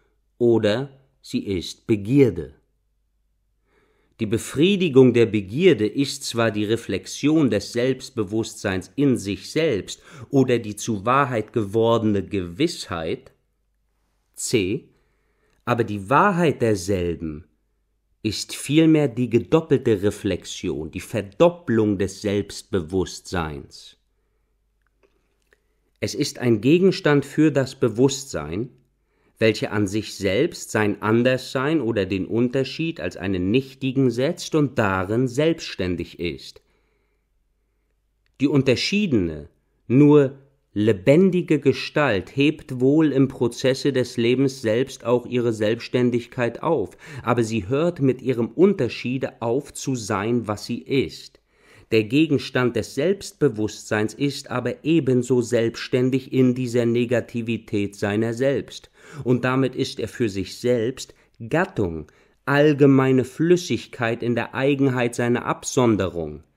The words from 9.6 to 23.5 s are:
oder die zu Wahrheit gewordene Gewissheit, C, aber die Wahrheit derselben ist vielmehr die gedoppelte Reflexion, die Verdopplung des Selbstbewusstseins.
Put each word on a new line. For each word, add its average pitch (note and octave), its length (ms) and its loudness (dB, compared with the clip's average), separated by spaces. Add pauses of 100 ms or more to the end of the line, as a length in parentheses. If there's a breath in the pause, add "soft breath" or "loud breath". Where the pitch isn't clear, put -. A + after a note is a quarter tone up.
oder B2+ 300 4
die G#2 160 -10
zu G#2 300 -6
Wahrheit B2+ 460 0
gewordene A2 720 0
Gewissheit, F#2 1080 -6 (1040)
C, G#2+ 540 -2 (760)
aber A#2 180 0
die G2+ 260 -8
Wahrheit E3 520 2
derselben F2 840 -2 (760)
ist - 340 -6
vielmehr D3+ 540 4
die A#2+ 200 -4
gedoppelte A#2 720 2
Reflexion, F2 880 -4
die F#2 100 -10
Verdopplung A2 960 0
des F#2 240 -4
Selbstbewusstseins. F2+ 1800 -6 (2000)